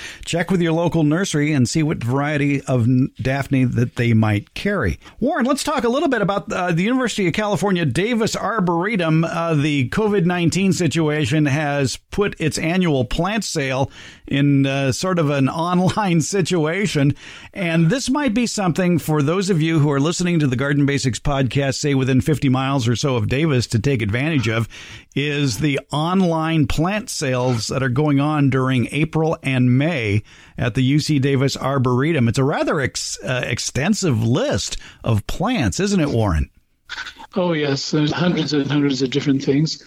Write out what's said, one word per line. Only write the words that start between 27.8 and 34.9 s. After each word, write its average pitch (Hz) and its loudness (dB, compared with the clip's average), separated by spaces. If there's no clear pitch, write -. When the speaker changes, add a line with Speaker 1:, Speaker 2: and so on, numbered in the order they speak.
Speaker 1:
are 131 0
going 143 2
on 147 2
during 131 2
April 156 0
and 127 2
May 120 0
at 123 -2
the 131 0
U 139 2
C 151 0
Davis 135 0
Arboretum. 131 0
It's 117 0
a 135 4
rather 214 0
ex-, - -6
uh, 127 -4
extensive 147 -2
list 190 0